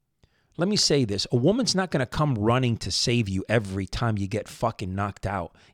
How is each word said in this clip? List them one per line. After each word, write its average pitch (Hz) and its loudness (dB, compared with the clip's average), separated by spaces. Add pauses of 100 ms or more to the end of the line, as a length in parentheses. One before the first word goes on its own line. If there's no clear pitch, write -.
(560)
let 170 0
me 208 0
say 143 4
this. 101 -2
A 127 2
woman's 190 2
not 180 0
gonna 135 0
come 147 0
running 117 2
to - -6
save 120 2
you 95 -2
every 98 0
time 113 -2
you 98 -2
get 101 -4
fucking 107 -4
knocked 98 -6
out. 95 -4 (180)